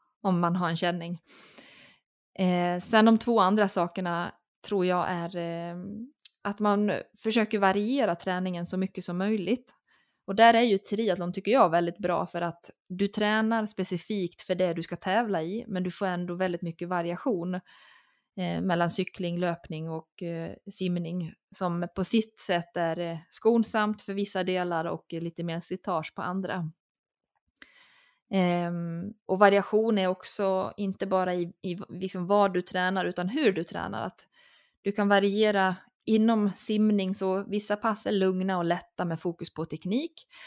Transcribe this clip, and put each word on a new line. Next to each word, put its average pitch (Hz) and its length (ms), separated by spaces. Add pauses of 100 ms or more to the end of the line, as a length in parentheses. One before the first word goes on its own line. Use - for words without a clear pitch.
(220)
om 185 180
man 175 160
har 180 140
en 165 80
känning. 175 440 (1160)
Eh, 180 400
sen 220 260
de 226 120
två 233 220
andra 202 280
sakerna 175 640 (360)
tror 190 180
jag 180 240
är, 175 260
eh, 170 420 (640)
att 208 180
man 208 320 (260)
försöker 214 420
variera 202 560
träningen 180 500
så 185 120
mycket 190 260
som 175 140
möjligt. 208 580 (520)
Och 196 80
där 233 180
är 226 80
ju 226 160
triathlon, 190 560
tycker 190 180
jag, 220 180
väldigt 170 280
bra 180 280
för 175 160
att 170 280 (180)
du 190 200
tränar 220 580
specifikt 185 760
för 185 140
det 175 180
du 165 100
ska - 120
tävla 196 480
i, 196 240
men 185 160
du 180 80
får - 140
ändå 175 300
väldigt 180 260
mycket 175 260
variation, 175 680 (840)
eh, 170 240
mellan 170 280
cykling, 175 500
löpning 165 500
och, - 340
eh, 170 300 (180)
simning, 175 600 (180)
som 175 440
på 190 80
sitt - 360
sätt 175 380
är, 165 220
eh, 170 180 (120)
skonsamt 214 720
för 196 120
vissa 196 300
delar 180 420
och 160 240
lite 165 340
mer 170 160
slitage 175 560
på 202 60
andra. 180 500 (1600)
Ehm, 175 840 (120)
och 190 140
variation 208 580
är 185 100
också 190 680
inte 196 300
bara 185 280
i, 175 260
i 180 140
v-, - 140
liksom 185 380
vad 202 260
du 180 80
tränar, 185 440
utan 180 240
hur 254 220
du 180 120
tränar. - 420
Att - 220 (540)
du 196 100
kan 202 160
variera 202 680 (300)
inom 220 500
simning, 208 600
så 190 280
vissa 208 320
pass 214 300
är 202 60
lugna 190 460
och 175 80
lätta 175 400
med 165 140
fokus 170 340
på 160 120
teknik. 220 600 (200)